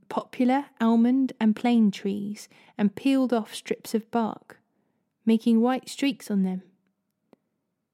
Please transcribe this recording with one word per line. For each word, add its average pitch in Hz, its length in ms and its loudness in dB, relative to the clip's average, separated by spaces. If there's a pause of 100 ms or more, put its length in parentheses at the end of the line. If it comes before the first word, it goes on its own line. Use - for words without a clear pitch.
poplar, 262 580 -2 (140)
almond, 233 580 2
and 220 160 2
plane 233 360 2
trees 202 580 -8 (280)
and 208 200 0
peeled 262 360 0
off 220 220 -4
strips - 400 -10
of 214 160 -4
bark, - 500 -6 (640)
making 226 360 4
white 254 280 0
streaks - 420 -4
on 202 120 0
them. 185 200 -2 (1300)